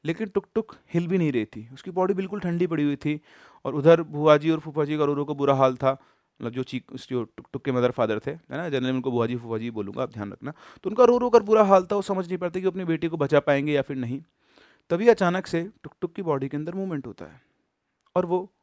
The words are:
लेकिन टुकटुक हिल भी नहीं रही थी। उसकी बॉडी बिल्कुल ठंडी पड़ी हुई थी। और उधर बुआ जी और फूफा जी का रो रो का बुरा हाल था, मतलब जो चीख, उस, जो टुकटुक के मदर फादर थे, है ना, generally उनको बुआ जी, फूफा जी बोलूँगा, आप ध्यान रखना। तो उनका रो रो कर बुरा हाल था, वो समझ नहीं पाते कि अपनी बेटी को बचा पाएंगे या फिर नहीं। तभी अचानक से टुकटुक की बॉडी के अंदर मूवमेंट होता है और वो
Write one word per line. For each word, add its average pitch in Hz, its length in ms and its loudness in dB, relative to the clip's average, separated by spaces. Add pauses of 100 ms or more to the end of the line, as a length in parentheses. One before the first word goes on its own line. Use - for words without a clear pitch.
लेकिन 151 220 -4
टुकटुक - 480 -4 (180)
हिल 170 140 0
भी 185 100 0
नहीं 160 140 2
रही 113 140 -2
थी। 110 280 -18
उसकी 135 180 -14
बॉडी 185 220 0
बिल्कुल 190 260 -6
ठंडी 175 280 -2
पड़ी 160 160 -2
हुई 143 120 0
थी। 151 260 -6 (440)
और 135 100 -6
उधर 165 260 6
बुआ 151 360 4
जी 151 120 0
और 160 100 0
फूफा 156 260 -4
जी 151 120 -4
का 151 80 2
रो 143 80 0
रो 143 120 -2
का 147 80 -8
बुरा 139 200 2
हाल 131 220 4
था, 131 160 2 (500)
मतलब 120 100 -8
जो 127 120 -8
चीख, 123 280 -10
उस, - 180 -16
जो 123 140 -4
टुकटुक - 420 -14
के 139 60 -2
मदर 123 200 2
फादर 110 280 0
थे, 135 120 -6
है 160 100 -14 (100)
ना, 151 140 -6
generally 131 280 -2
उनको 131 180 -4
बुआ 117 160 0
जी, 123 80 -4
फूफा 117 220 -8
जी 117 140 -8
बोलूँगा, 107 320 -8
आप 123 80 -8
ध्यान 101 200 -10
रखना। 139 220 -14 (300)
तो 190 60 -6
उनका 226 140 4
रो 240 140 8
रो 240 120 -2
कर 226 140 6
बुरा 214 200 4
हाल 190 220 6
था, 196 100 -2
वो 202 60 0
समझ 190 260 -4
नहीं 180 100 -4
पाते 180 240 -6
कि 190 60 0
अपनी 185 180 -2
बेटी 160 220 -2
को 160 100 -4
बचा 143 220 4
पाएंगे 143 340 0
या 143 80 2
फिर 135 160 -6
नहीं। 131 260 -8 (680)
तभी 185 180 2
अचानक 190 400 2
से 175 240 -4 (120)
टुकटुक - 300 -10
की - 80 -10
बॉडी 139 280 -2
के 147 80 -8
अंदर 156 160 -8
मूवमेंट 180 340 -6
होता 95 180 -14
है 76 160 -20 (720)
और 180 100 0
वो 180 380 -4